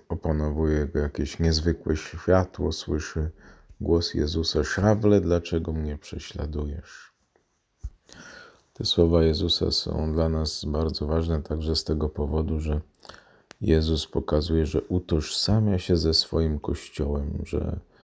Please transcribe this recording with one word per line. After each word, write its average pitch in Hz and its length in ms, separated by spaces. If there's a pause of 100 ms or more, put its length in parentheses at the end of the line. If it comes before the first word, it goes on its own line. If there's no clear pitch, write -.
opanowuje 76 800
go 73 120
jakieś 73 400
niezwykłe 80 580
światło, 87 760
słyszy 78 580 (500)
głos 82 340
Jezusa: 80 500
"Szawle, 104 560
dlaczego 85 520
mnie 76 260
prześladujesz?" 76 1120 (1600)
Te - 100
słowa 85 380
Jezusa 82 480
są 80 420
dla 80 160
nas 80 360
bardzo 76 420
ważne 82 360
także 78 340
z - 80
tego 78 240
powodu, 78 520
że 76 200 (800)
Jezus 78 460
pokazuje, 76 600
że 76 160
utożsamia 92 960
się 90 180
ze 80 180
swoim 80 440
Kościołem, 73 840
że 78 360 (340)